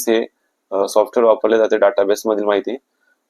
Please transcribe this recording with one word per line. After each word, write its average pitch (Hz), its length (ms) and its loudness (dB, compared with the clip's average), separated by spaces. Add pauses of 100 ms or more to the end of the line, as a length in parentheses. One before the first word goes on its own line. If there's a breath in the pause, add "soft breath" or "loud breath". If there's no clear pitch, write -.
हे, 113 200 0 (440)
अ, 98 160 -2
सॉफ्टवेअर 110 400 0
वापरले 110 300 2
जाते 110 200 0
डेटाबेस 101 480 0
मधील 104 200 -2
माहिती. 104 320 -2 (520)